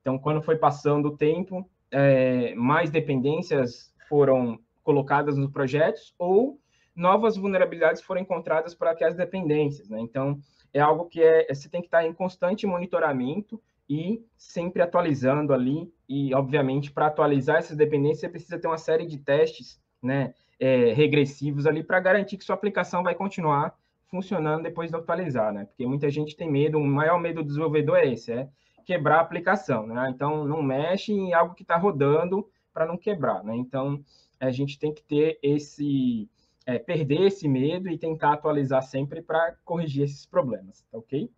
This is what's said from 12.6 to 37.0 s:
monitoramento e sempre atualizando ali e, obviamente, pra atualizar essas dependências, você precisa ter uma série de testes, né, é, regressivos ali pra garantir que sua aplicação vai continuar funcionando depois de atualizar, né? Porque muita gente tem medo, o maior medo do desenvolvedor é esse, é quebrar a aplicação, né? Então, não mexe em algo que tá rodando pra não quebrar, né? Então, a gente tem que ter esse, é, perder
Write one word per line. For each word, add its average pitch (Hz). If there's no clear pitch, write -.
monitoramento 175
e 175
sempre 175
atualizando 147
ali 135
e, 135
obviamente, 135
pra 156
atualizar 147
essas 165
dependências, 147
você 180
precisa 170
ter 165
uma 160
série 160
de 156
testes, 156
né, 131
é, 127
regressivos 143
ali 156
pra 185
garantir 190
que -
sua 196
aplicação 190
vai 175
continuar 165
funcionando 165
depois 165
de 165
atualizar, 160
né? 101
Porque -
muita 143
gente 151
tem 170
medo, 151
o 143
maior 156
medo 165
do 147
desenvolvedor 151
é 151
esse, -
é 127
quebrar 151
a 165
aplicação, 170
né? 123
Então, 147
não 151
mexe 151
em 190
algo 170
que -
tá 170
rodando 170
pra 160
não 170
quebrar, 143
né? 110
Então, 135
a 131
gente 139
tem 151
que -
ter 151
esse, 143
é, 123
perder 160